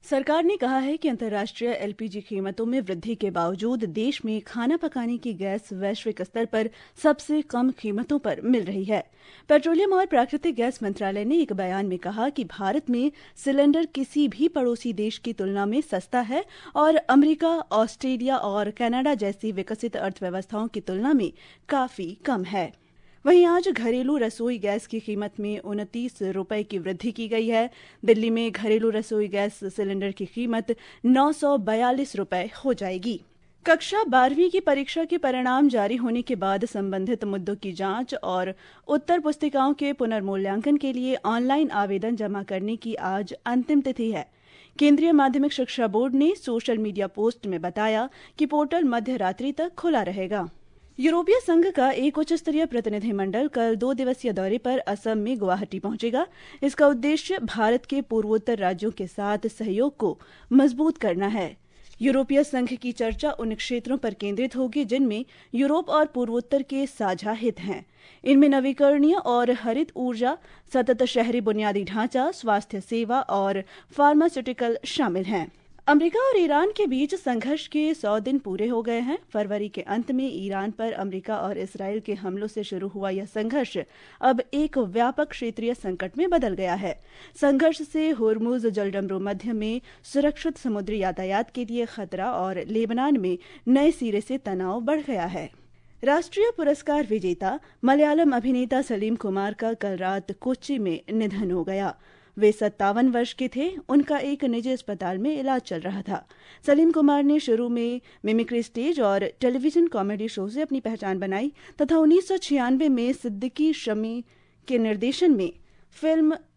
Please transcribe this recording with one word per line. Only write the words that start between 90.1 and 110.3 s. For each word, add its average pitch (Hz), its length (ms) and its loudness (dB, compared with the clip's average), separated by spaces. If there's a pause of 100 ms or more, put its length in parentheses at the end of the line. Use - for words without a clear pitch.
समुद्री 208 420 -4
यातायात 190 520 -2
के 247 140 -6
लिए 233 220 -4
खतरा 196 460 -6
और 185 340 -4
लेबनान 233 500 0
में 180 220 -2 (300)
नए 277 220 6
सिरे 220 300 -2
से 254 180 -6
तनाव 190 420 -4
बढ़ 285 200 0
गया 220 260 -4
है। 175 240 -8 (540)
राष्ट्रीय 349 520 2
पुरस्कार 294 500 0
विजेता 190 540 -2 (240)
मलयालम 294 520 4
अभिनेता 247 460 0
सलीम 220 340 -2
कुमार 196 380 -4
का 226 180 -4
कल 202 240 -4
रात 190 360 -4
कोच्चि 254 460 -4
में 185 220 -2 (120)
निधन 208 380 -2
हो 175 140 -2
गया। 190 320 -4 (420)
वे 208 140 6
सत्तावन 214 560 2
वर्ष 240 240 0
के 254 240 -4
थे। 349 200 -4 (120)
उनका 285 300 2
एक 285 260 -4
निजी 233 260 -2
अस्पताल 190 480 -4
में 285 220 -2
इलाज 262 200 0
चल 175 200 -8
रहा 190 220 -6
था। - 240 -8 (400)
सलीम 302 240 6
कुमार 294 320 4
ने 294 180 4
शुरू 240 280 0
में 240 320 -2 (240)
मिमिक्री 226 380 0
स्टेज 277 380 -2
और 196 280 2 (120)
टेलीविजन 269 460 2
कॉमेडी 208 420 -2
शो 196 200 -6